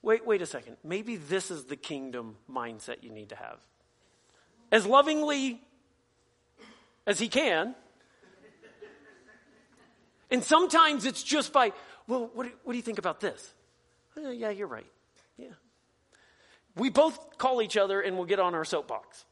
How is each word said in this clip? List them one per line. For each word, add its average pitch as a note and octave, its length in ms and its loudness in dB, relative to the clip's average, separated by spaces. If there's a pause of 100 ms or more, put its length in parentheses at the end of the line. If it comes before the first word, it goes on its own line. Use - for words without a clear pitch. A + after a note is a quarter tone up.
"Wait, A3+ 240 0
wait G#3+ 160 0
a E3 60 -4
second. A#2+ 360 -14
Maybe G#3 320 -6
this F3+ 360 -4
is D3 140 -10
the C#3 100 -10
kingdom B2 640 -10 (120)
mindset A#2+ 540 -10
you A#2 80 -18
need G#2+ 180 -18
to A2+ 60 -14
have." - 240 -16 (1120)
As G#3+ 140 6
lovingly C#4+ 760 2 (1400)
as G3+ 140 0
he A3 100 -2
can. A#3 460 0 (2500)
And B3 120 2
sometimes D#4 600 6
it's - 160 -4
just - 320 -2
by, A#3+ 180 4 (360)
"Well, A3+ 260 -4
what A#3+ 100 -8
do, A#3+ 80 -10 (120)
what B3 100 -6
do B3 40 -4
you A#3 60 -8
think G#3+ 140 -6
about E3+ 220 -4
this?" - 340 -8 (600)
"Uh, D4+ 140 -10
yeah, A#3 200 -6
you're G3+ 160 -8
right. A#2 260 -14 (460)
Yeah." - 160 -20 (1200)
We B3 160 -2
both - 480 2
call B3+ 240 2
each G#3+ 120 -4
other G3 260 2
and F#3 160 -2
we'll F3+ 100 -4
get F#3+ 120 0
on F3+ 140 2
our D#3+ 100 -2
soapbox. - 680 -6